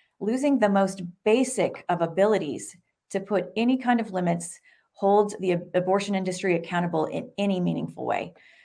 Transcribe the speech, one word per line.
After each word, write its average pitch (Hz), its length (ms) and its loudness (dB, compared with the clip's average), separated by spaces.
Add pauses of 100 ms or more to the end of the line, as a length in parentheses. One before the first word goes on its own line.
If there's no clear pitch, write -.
(200)
Losing 262 400 0
the 208 80 4
most 196 360 2 (200)
basic 220 640 2
of 170 140 -2
abilities 170 720 0 (360)
to 196 80 -2
put 196 360 -2
any 240 220 2
kind 240 240 0
of 214 100 -8
limits, 170 480 -2 (320)
hold 202 480 4
the 180 140 0
ab-, 175 200 -4
abortion 196 420 0
industry 185 400 0
accountable 170 500 -2
in - 320 -8
any 196 240 0
meaningful 160 440 -4
way. - 280 -4 (320)